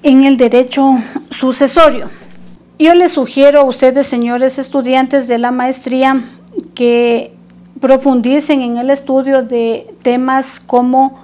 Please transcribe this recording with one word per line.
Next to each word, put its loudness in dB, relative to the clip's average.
en 4
el 2
derecho 2
sucesorio. 0
Yo 4
les 2
sugiero 2
a 4
ustedes, 0
señores -4
estudiantes -2
de -2
la -2
maestría, -2
que 0
profundicen 0
en -6
el -4
estudio 0
de -6
temas -2
como, 0